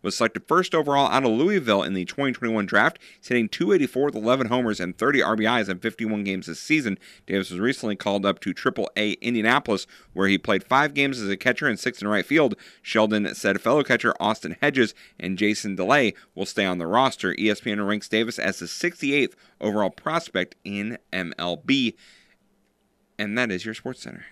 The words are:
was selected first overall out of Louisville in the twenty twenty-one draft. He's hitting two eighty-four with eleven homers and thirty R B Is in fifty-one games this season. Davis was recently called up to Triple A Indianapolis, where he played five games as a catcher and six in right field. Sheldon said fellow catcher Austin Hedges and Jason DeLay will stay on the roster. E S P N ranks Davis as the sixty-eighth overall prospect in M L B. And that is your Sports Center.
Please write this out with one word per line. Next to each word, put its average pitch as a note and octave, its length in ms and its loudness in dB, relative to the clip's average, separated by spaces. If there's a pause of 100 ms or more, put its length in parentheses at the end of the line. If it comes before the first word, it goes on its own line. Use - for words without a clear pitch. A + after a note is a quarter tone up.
was - 140 -4
selected A2+ 300 -2
first F3+ 260 2
overall C#3+ 380 2
out C3+ 140 2
of A#2+ 80 4
Louisville B2+ 500 2
in E2+ 120 -2
the F#2 100 -2
twenty C3+ 280 -2
twenty-one A2+ 340 -2
draft. A2 340 4 (180)
He's - 80 -20
hitting A#2 220 2
two F#3+ 240 0
eighty-four C#3+ 320 2
with C#3+ 100 0
eleven A#2+ 320 2
homers A#2 320 0
and F2+ 180 -6
thirty C3+ 240 2
R F#2 140 2
B G#2+ 120 0
Is A2+ 220 2
in F#2 120 -4
fifty-one A2 420 -2
games F#2+ 240 -4
this E2 140 -10
season. B2+ 360 0 (300)
Davis F#2+ 240 -2
was F2+ 80 -8
recently A2 380 -2
called G2+ 280 -2
up G2 160 0
to F#2+ 140 -4
Triple B2 420 -2
A G#2+ 180 0
Indianapolis, A#2 760 0 (240)
where F#2+ 160 2
he G2 100 4
played G2 240 0
five C#3 320 2
games C#3 260 0
as G2 80 -4
a G2 80 -2
catcher B2+ 300 -2
and A2 140 0
six - 200 -4
in G2+ 60 -4
right G#2 180 0
field. C#3 300 2 (280)
Sheldon G#2+ 520 2
said G2 260 0
fellow C#3 220 2
catcher A#2+ 380 2
Austin G#2 420 -2
Hedges C3 320 2 (240)
and F#2 200 -4
Jason G#2 360 0
DeLay G#2 400 2 (220)
will F#2+ 100 -4
stay G2+ 200 -2
on F2+ 120 -2
the E2 80 -4
roster. G#2+ 500 2
E G#2+ 140 2
S G2+ 100 -2
P G#2+ 120 -4
N G#2 100 -2
ranks G2+ 260 -2
Davis A2+ 300 -2
as - 220 -4
the F2 80 -10
sixty-eighth C#3 680 -2 (260)
overall G2+ 300 0
prospect - 640 -4 (100)
in G2+ 340 -8 (140)
M F2+ 240 -6
L F2 200 -4
B. C3+ 400 0 (1200)
And G#2+ 200 -4
that A#2 140 -2
is F2+ 120 -6
your A2 100 -8
Sports - 280 -12
Center. - 300 -16